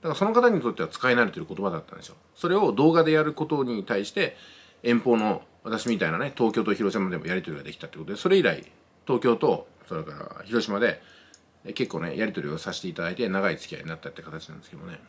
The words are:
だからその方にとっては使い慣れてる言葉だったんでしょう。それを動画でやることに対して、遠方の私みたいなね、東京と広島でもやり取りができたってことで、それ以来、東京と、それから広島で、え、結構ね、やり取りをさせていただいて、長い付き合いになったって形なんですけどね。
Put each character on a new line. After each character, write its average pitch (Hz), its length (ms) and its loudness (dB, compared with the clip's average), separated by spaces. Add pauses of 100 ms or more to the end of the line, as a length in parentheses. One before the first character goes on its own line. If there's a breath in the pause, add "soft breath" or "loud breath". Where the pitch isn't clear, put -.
だ - 40 -20
か 160 60 -2
ら 151 40 -2
そ - 100 0
の 220 80 2
方 240 160 8
に 202 120 4
と 120 100 0
っ - 40 -6
て - 80 -4
は - 60 -2
使 - 220 0
い 123 40 6
慣 120 120 4
れ 95 60 -4
て - 80 -10
る 80 60 -8
言 92 120 -10
葉 98 120 0
だ 82 80 -4
っ 76 60 -8
た - 120 -20
ん - 20 -18
で - 60 -20
し - 60 -18
ょ - 40 -20
う。 - 20 -20 (200)
そ - 120 -2
れ 180 80 4
を 190 160 4
動 143 200 6
画 165 120 6
で 156 80 4
や 156 100 6
る 156 120 0
こ - 120 -4
と 143 180 0
に 113 200 -4
対 104 220 -2
し - 60 -12
て、 180 240 -2 (460 loud breath)
遠 120 180 4
方 120 160 4
の 107 260 2 (220)
私 110 240 -4
み 113 100 0
た 90 100 0
い 80 40 0
な 82 60 -2
ね、 135 160 -4
東 113 200 2
京 113 100 2
と 107 80 0
広 101 240 0
島 95 140 0
で 87 80 -4
も 78 80 -8
や 87 80 -2
り 92 80 -2
取 80 100 -10
り 73 60 -8
が 69 60 -14
で 76 80 -14
き - 40 -16
た - 120 -14
っ - 20 -14
て - 80 -18
こ 80 60 -10
と 76 80 -8
で、 104 40 -8
そ - 120 0
れ 190 100 6
以 175 40 6
来、 107 220 2 (420)
東 123 160 0
京 120 140 4
と、 151 300 2 (220)
そ - 60 -8
れ 80 100 -6
か 78 80 -16
ら - 320 -14
広 110 200 0
島 104 160 -2
で、 110 220 0 (640 loud breath)
え、 104 80 -12
結 120 180 -4
構 80 100 -6
ね、 80 160 -6
や 104 80 0
り 104 80 -4
取 80 140 -6
り 71 60 -4
を 80 60 -6
さ 92 140 -8
せ - 80 -10
て 95 80 -8
い 82 60 -8
た 87 80 -8
だ 85 80 -4
い 92 60 -8
て、 117 120 -2
長 98 220 0
い 80 60 -4
付 - 180 -14
き - 20 -14
合 - 40 -14
い - 20 -16
に 80 60 -12
な 82 80 -8
っ - 20 -18
た - 120 -14
っ - 20 -20
て 82 100 -18
形 80 260 -16
な 76 60 -16
ん 80 40 -18
で 80 60 -20
す - 60 -20
け - 60 -20
ど 151 100 -16
ね。 170 220 -16